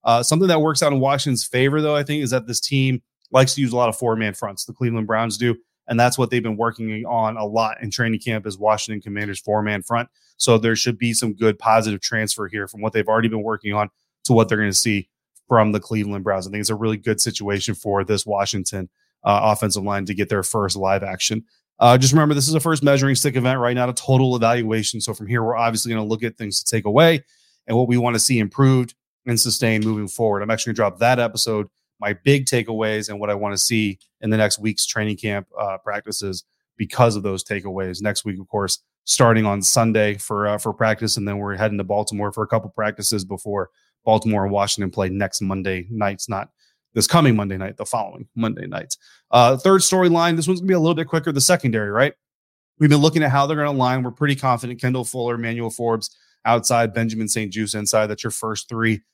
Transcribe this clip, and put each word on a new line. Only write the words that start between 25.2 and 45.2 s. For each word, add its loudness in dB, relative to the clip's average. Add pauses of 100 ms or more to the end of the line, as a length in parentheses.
here, 0
we're -2
obviously 0
gonna -2
look -4
at -6
things -6
to -2
take -2
away 4 (440)
and -2
what 2
we 4
wanna 0
see 2
improved 2 (320)
and -2
sustained 0
moving -2
forward. -2
I'm -4
actually -2
gonna 0
drop -4
that 4
episode, -2 (320)
my -2
big 2
takeaways -2
and -10
what -4
I 0
wanna -4
see 0 (220)
in -4
the 2
next 2
week's -4
training -4
camp, -6 (120)
uh, -4
practices -8 (320)
because 2
of -6
those -6
takeaways. -6
Next -4
week, -8
of -16
course, -2 (240)
starting 4
on 0
Sunday 2
for, -4
uh, -2
for -4
practice, -2
and -6
then -4
we're -6
heading -2
to -4
Baltimore -4
for -6
a -4
couple -2
practices -4
before -8 (360)
Baltimore 2
and -2
Washington -2
play -2
next -4